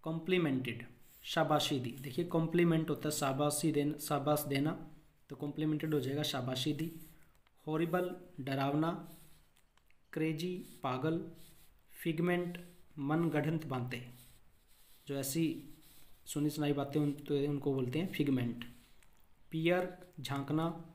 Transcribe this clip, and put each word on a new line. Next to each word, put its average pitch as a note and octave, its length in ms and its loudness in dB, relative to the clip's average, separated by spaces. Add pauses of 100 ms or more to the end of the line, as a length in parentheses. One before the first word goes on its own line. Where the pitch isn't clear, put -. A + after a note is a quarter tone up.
Complimented D#3+ 800 0 (400)
शाबाशी D3 560 2
दी, A#2+ 120 -4
देखिए D3 340 -4
compliment E3 640 4
होता D3+ 200 -2
है D3 60 -2
शाबाशी D3 560 2
देना, D3 260 2
शाबाश D3 460 0
देना, C#3 280 2 (580)
तो C#3 60 -10
complemented D3+ 580 -2
हो D3 60 4
जाएगा C#3 240 -2
शाबाशी C3 500 -2
दी। D#3+ 180 -4 (760)
Horrible E3+ 420 0 (300)
डरावना। C#3 520 0 (1300)
Crazy D#3+ 380 0 (280)
पागल। C#3+ 360 0 (840)
Figment F3 520 0 (420)
मन D#3 300 2
गढ़ंत D3+ 360 0
बातें, B2 480 -6 (960)
जो C#3 80 -4
ऐसी C#3 300 0 (800)
सुनी D3 240 0
सुनाई D3 240 2
बातें C#3+ 260 2
उन, C#3+ 120 4
तो C#3+ 260 0 (100)
उनको C#3+ 260 2
बोलते C3 260 0
हैं F#3+ 140 -2
figment। B2+ 520 2 (840)
Peer F3 360 2 (320)
झांकना। D3+ 760 -2